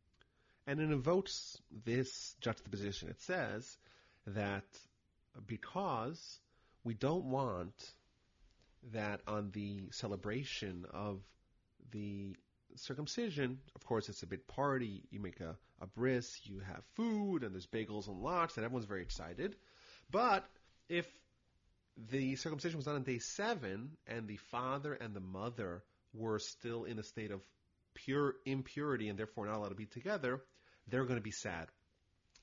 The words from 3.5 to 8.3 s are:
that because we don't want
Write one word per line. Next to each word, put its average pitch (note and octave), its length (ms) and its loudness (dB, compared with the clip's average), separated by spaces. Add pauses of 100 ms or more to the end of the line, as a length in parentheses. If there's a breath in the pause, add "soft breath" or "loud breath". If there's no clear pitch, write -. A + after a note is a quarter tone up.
that G2+ 380 2 (800)
because C3 920 -2 (440 soft breath)
we A#2 120 0
don't D#3 300 4
want A#2+ 680 0 (960)